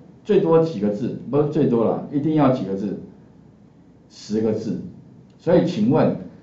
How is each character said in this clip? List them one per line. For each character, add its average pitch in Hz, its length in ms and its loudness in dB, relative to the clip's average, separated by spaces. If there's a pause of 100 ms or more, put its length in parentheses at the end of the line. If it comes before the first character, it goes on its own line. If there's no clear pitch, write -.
(240)
最 185 160 4
多 165 180 4
几 160 220 0
个 104 100 0
字， - 280 -4 (120)
不 139 100 0
是 147 100 0
最 139 180 2
多 117 180 2
啦， - 160 -2 (100)
一 143 80 -2
定 160 140 0
要 139 160 4
几 - 160 -2
个 95 80 -6
字， 98 260 -6 (1080)
十 107 300 -6
个 110 120 0
字。 104 300 -6 (560)
所 170 160 0
以 175 100 6
请 110 260 0
问 139 260 2 (260)